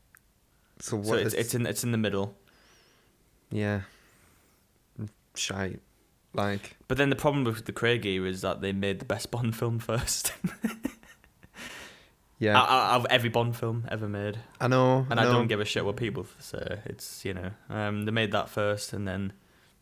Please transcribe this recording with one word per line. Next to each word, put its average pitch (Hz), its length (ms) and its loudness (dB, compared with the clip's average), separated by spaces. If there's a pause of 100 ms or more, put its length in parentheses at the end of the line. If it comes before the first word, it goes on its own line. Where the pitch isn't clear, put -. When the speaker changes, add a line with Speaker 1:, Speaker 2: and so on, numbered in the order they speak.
(800)
Speaker 1:
So - 160 -4
what 101 100 -4
Speaker 2:
So 110 80 0
it's, 113 120 2
Speaker 1:
is - 60 0
Speaker 2:
it's 110 220 -2
in, 120 100 0
it's 104 180 -2
in 120 80 0
the 113 60 2
middle. 101 400 0 (1120)
Speaker 1:
Yeah. 104 300 0 (1500)
Shite. 95 460 -4 (520)
Like 101 440 -4 (100)
Speaker 2:
But 123 100 0
then 143 120 4
the 135 60 4
problem 143 280 2
with 113 220 -2
the - 80 -6
Craig 117 320 2
era 92 240 0
is 92 120 -6
that 95 200 -2
they 98 100 0
made 98 280 -2
the - 60 -12
best - 260 -4
Bond 120 240 -2
film 117 240 -2
first. - 580 -2
<laughs> - 40 -12 (2000)
Speaker 1:
Yeah. 107 160 6
Speaker 2:
Out, 127 120 8
out 120 320 6
of 120 80 0
every 120 180 4
Bond 117 300 2
film 117 340 -4
ever 110 160 -4
made. 104 320 -4 (220)
Speaker 1:
I 123 80 2
know, 127 400 6
Speaker 2:
And 117 100 2
Speaker 1:
I 113 40 6
Speaker 2:
I - 20 6
Speaker 1:
know. 123 80 6
Speaker 2:
don't 120 140 4
give 107 120 0
a 104 60 0
shit 101 180 -2
what 101 140 -2
people 101 280 -4 (140)
say. - 460 -8
It's, - 400 -12
you 98 80 -4
know, 92 180 -6 (180)
um, 104 360 -2
they 107 80 -2
made 110 180 2
that 104 160 0
first, 104 460 -2
and 101 120 -6
then, 95 280 -4 (480)